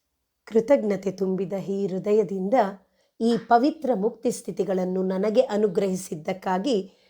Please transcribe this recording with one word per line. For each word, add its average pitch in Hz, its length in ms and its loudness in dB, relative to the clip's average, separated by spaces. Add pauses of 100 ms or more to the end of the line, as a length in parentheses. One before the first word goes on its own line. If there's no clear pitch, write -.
(440)
ಕೃತಜ್ಞತೆ 214 680 2
ತುಂಬಿದ 190 400 -2 (160)
ಈ 196 180 -2
ಹೃದಯದಿಂದ 196 680 0 (680)
ಈ 226 160 2
ಪವಿತ್ರ 254 580 2
ಮುಕ್ತಿ 220 360 -2
ಸ್ಥಿತಿಗಳನ್ನು 185 720 -2
ನನಗೆ 190 380 2
ಅನುಗ್ರಹಿಸಿದ್ದಕ್ಕಾಗಿ 190 1500 -2 (200)